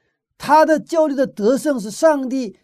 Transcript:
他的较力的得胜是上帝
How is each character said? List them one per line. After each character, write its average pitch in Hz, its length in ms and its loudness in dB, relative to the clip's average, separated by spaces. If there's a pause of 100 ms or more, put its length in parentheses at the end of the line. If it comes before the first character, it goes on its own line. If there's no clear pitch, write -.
(380)
他 302 280 2
的 302 140 2
较 311 280 0
力 277 80 -4
的 262 120 0
得 226 300 0
胜 269 220 -2
是 202 120 -12
上 294 360 0
帝 240 360 -8